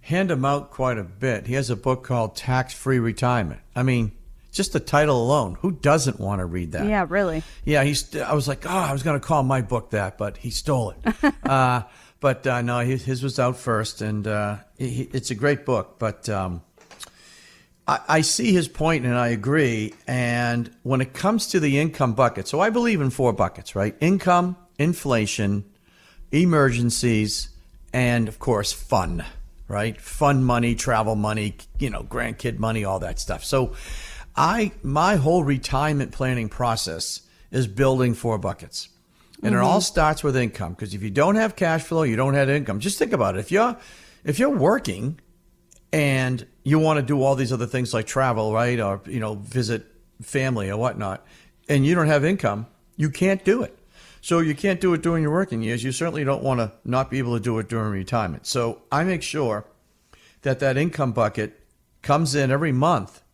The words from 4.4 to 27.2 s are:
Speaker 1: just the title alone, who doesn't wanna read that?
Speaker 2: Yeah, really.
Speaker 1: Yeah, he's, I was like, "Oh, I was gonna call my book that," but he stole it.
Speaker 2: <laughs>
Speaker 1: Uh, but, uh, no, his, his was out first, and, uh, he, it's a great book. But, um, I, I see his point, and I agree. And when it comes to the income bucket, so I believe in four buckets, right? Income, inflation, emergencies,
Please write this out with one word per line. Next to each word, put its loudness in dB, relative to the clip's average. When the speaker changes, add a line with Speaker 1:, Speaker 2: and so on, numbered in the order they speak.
Speaker 1:
just -2
the 2
title 4
alone, 0
who 0
doesn't 2
wanna -2
read -4
that? -2
Speaker 2:
Yeah, 2
really. -2
Speaker 1:
Yeah, 2
he's, -2
I -2
was 0
like, -6
"Oh, -6
I 0
was -4
gonna 0
call 2
my 2
book -4
that," -2
but -6
he -10
stole -2
it. -4
Speaker 2:
<laughs> 0
Speaker 1:
Uh, 2
but, 0
uh, 0
no, -2
his, -2
his -4
was -4
out 2
first, -2
and, -4
uh, -2
he, -6
it's -4
a -4
great 0
book. -2
But, -6
um, -4
I, 0
I 4
see 2
his 4
point, 0
and 2
I 2
agree. 0
And -2
when 0
it -4
comes 0
to 2
the 2
income 0
bucket, 2
so -2
I 4
believe 2
in 2
four 2
buckets, -2
right? 0
Income, 2
inflation, 0
emergencies, 2